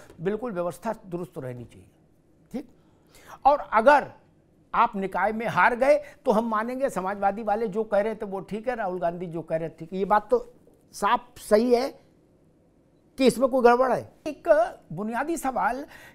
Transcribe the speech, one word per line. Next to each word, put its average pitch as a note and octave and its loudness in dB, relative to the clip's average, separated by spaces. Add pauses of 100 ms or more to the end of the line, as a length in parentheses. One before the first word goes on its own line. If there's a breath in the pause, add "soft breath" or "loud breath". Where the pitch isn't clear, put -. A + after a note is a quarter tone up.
(220 loud breath)
बिल्कुल G#3+ -4
व्यवस्था F3 -6 (120)
दुरुस्त F3 -12
रहनी B2+ -12
चाहिए, G2 -20 (640)
ठीक। B3 -12 (760 loud breath)
और C#4+ 2
अगर A3+ 6 (600)
आप A3+ 2
निकाय F#3+ -2
में A3 -6
हार F#3 4
गए C4+ 4 (280 loud breath)
तो B3+ 2
हम A3+ 2
मानेंगे A#3+ -2
समाजवादी G3 -2
वाले G#3+ -2
जो G#3+ -4
कह G#3 0
रहे A3 -2
थे A3 -10
वो G3 -8
ठीक A3 -8
है, B3 -2
राहुल F#3 -4
गांधी F3 -4
जो E3 -8
कह D#3+ -4
रहे D#3+ -6
थे - -20
ठीक D#3+ -16
है। F#3 -4
ये G3 -2
बात G#3+ 2
तो A#3+ 2 (500)
साफ - -2
सही A#3 2
है B3 2 (1300)
कि C4 4
इसमें A#3+ 2
कोई B3+ 0
गड़बड़ A#3+ 6
है। B2+ -4 (140)
एक D#4 -6 (440)
बुनियादी A#3 -6
सवाल B3 -4 (300 loud breath)